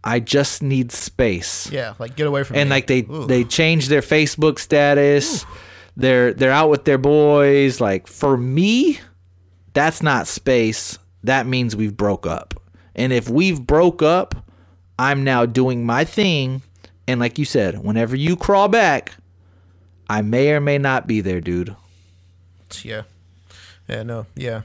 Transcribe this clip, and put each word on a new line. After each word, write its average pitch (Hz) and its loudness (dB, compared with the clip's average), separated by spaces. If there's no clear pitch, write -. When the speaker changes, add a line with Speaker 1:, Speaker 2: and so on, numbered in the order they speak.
Speaker 1:
I 117 -2
just 139 -2
need 131 -2
space." - -4
Speaker 2:
Yeah, 123 -8
like, 120 -12
"Get 151 -2
away 139 -2
from 135 -6
Speaker 1:
And, 143 2
Speaker 2:
me." 139 0
Speaker 1:
like, 135 -2
they, 127 2
Speaker 2:
Ooh. 143 -10
Speaker 1:
they 127 2
change 160 0
their 143 4
Facebook 151 0
status. 143 2
Speaker 2:
Ooh. - -18
Speaker 1:
They're, 123 4
they're 131 2
out 156 4
with 151 2
their 139 4
boys. 143 4
Like, 98 -2
for 139 0
me, 202 0
that's 151 0
not 135 0
space. - -2
That 131 0
means 123 -2
we've 104 -4
broke 101 -2
up. - -6
And 131 -2
if 117 -2
we've 156 0
broke 170 2
up, 170 2
I'm 135 0
now 127 2
doing 120 0
my 120 0
thing. 143 -2
And 123 0
like 120 -2
you 151 -2
said, 98 -2
whenever 113 -2
you 156 0
crawl 202 2
back, 196 2
I 107 0
may 120 2
or 147 0
may 143 0
not 135 -2
be 110 0
there, 90 -4
dude. 87 -6
Speaker 2:
Yeah. 110 -10
Yeah, 110 -8
no. 113 -10
Yeah. 117 -8